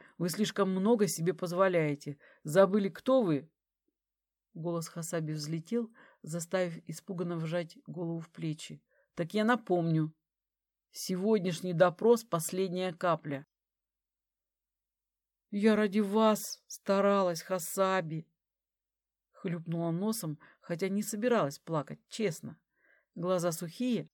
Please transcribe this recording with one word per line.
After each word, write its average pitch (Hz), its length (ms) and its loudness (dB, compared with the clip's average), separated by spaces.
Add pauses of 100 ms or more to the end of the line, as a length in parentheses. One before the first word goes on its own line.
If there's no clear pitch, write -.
(180)
вы 170 120 -2
слишком 196 420 0
много 196 360 2
себе 165 260 -2
позволяете. 170 840 0 (260)
Забыли, 190 460 6
кто 262 320 2
вы?" 156 260 2 (1040)
Голос 170 340 -4
Хасаби 160 460 -4
взлетел, 165 580 -4 (300)
заставив 170 560 -4 (100)
испуганно 170 500 -6
вжать 165 400 -4 (100)
голову 165 320 -6
в 160 100 -14
плечи. 156 520 -8 (340)
"Так 170 180 -4
я 214 100 0
напомню. 165 680 2 (800)
Сегодняшний 185 840 -2
допрос — 185 500 4
последняя 180 680 -2
капля". 156 520 -2 (2000)
"Я 208 260 4
ради 208 240 2
вас 208 680 2
старалась, 196 720 2
Хасаби!" 185 840 -2 (1040)
Хлюпнула 170 600 -4
носом, 175 480 -4 (220)
хотя 175 260 -4
не 202 160 -2
собиралась 208 560 0
плакать, 151 480 -6
честно. - 520 -6 (560)
Глаза 175 360 0
сухие, 175 640 -4